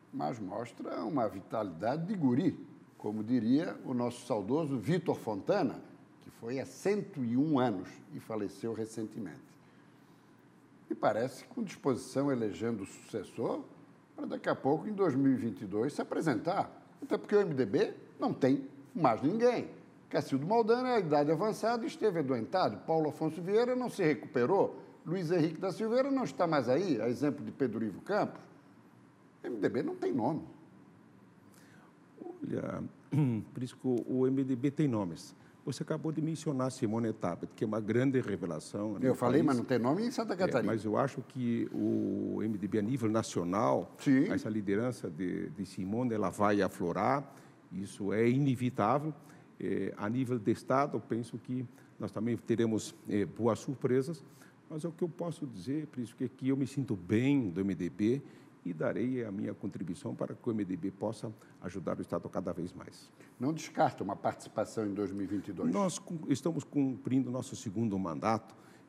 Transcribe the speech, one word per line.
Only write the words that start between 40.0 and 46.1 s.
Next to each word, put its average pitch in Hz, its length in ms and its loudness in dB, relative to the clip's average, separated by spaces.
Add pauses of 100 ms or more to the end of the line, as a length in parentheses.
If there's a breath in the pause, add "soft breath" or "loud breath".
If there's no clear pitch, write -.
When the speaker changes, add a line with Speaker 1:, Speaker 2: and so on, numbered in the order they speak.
Speaker 1:
em 233 40 0
Santa 220 240 -2
Speaker 2:
É, - 20 -2
Speaker 1:
Catarina. 120 360 2
Speaker 2:
mas 107 120 -2
eu 107 120 2
acho 131 260 0
que 117 500 -2
o 101 720 0
M 110 140 -2
D 95 120 -4
B 107 100 0
a 104 40 2
nível 113 280 0
nacional, 110 880 0
Speaker 1:
Sim. 139 320 4
Speaker 2:
essa 151 180 0
liderança 107 600 0
de, 87 400 -4
de 95 160 -8
Simone, 113 480 -2